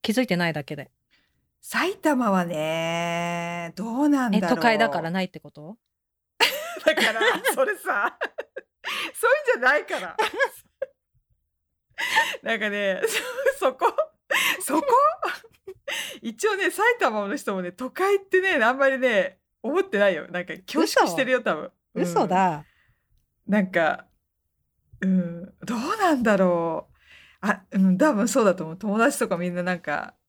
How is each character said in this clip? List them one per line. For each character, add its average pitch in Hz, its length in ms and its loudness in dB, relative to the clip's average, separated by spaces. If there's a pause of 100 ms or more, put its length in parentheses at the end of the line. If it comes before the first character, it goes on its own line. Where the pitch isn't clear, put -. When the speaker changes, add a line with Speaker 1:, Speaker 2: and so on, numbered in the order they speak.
Speaker 1:
気 - 100 -2
づ 254 120 2
い 240 40 -2
て - 80 0
な 175 140 0
い 160 40 -4
だ 151 100 -6
け 151 120 -10
で。 139 160 -14 (680)
Speaker 2:
埼 311 360 -2
玉 254 340 2
は 185 140 2
ね、 170 1300 -4
ど 190 100 -8
う 262 240 0
な 262 180 2
ん 208 40 0
だ 220 80 4
ろ 190 80 0
う。 - 40 2
Speaker 1:
え、 254 40 4
都 247 60 -4
会 226 160 4
だ 226 120 4
か 175 120 -2
ら 165 100 -4
な 190 100 0
い 185 40 0
っ 180 40 -10
て 156 100 -16
こ 196 120 -20
と？ 190 260 -18 (640)
Speaker 2:
<laughs> 622 460 -2
だ 320 100 4
か - 180 0
ら、 226 80 -2 (320)
そ 262 100 2
れ 403 140 -2
さ、 247 400 -4
<laughs> - 960 -10
そ - 140 -2
う 480 40 6 (240)
い - 0 -
う 247 40 -8
ん - 20 -4
じ 254 60 2
ゃ - 20 6
な 294 80 4
い - 80 -4
か 311 140 -6
ら。 180 180 -10
<laughs> - 80 0 (2250)
な 220 140 -2
ん - 20 -6
か 208 100 -4
ね、 202 320 -2 (280)
<laughs> 523 300 -4
そ-、 - 80 0
そ - 80 2
こ、 427 180 0 (680)
そ - 200 0
こ？ 571 60 -4 (560)
<laughs> - 760 -12
一 233 260 -4
応 427 80 2
ね、 381 160 0
埼 466 280 2
玉 214 280 0
の 202 80 -4
人 220 180 -6
も 185 80 -4
ね、 175 120 -6
都 254 180 -10
会 392 240 2
っ 392 60 2
て 370 200 2
ね、 349 220 2
あ 233 80 6
ん 262 60 -2
ま 269 120 4
り 269 80 0
ね、 233 400 2 (240)
思 294 200 0
っ - 20 0
て 285 160 -2
な 202 100 6
い 180 60 2
よ。 - 140 -8
な 180 100 -6
ん 180 60 -8
か - 80 -12 (120)
恐 - 220 0
縮 480 200 4
し 175 80 -4
て 254 100 0
る 254 60 0
よ、 247 80 2
Speaker 1:
嘘？ 233 40 -6
Speaker 2:
多 185 120 0
分。 156 160 -10 (240)
う - 40 -4
ん。 - 40 0
Speaker 1:
嘘 175 240 0
だ。 180 380 2 (840)
Speaker 2:
な 208 140 2
ん 185 80 0
か、 165 360 0 (960)
う 190 40 -2
ん、 175 480 -2 (100)
ど 240 120 -6
う 220 40 -4 (200)
な 349 160 4
ん 240 80 -2
だ 208 140 4
ろ 170 520 0
う。 - 40 -20 (480)
あ、 202 200 -2 (100)
う 220 60 -2
ん、 185 200 6
多 302 160 4
分 214 140 0
そ 269 140 2
う 214 40 4
だ 180 100 4
と 190 80 -8
思 160 100 -10
う。 180 40 -14
友 208 200 -4
達 277 220 2
と 233 80 0
か 180 100 -2
み 180 120 -4
ん 175 60 -6
な 180 60 -4
な 180 140 -2
ん 170 40 -10
か - 360 -6 (140)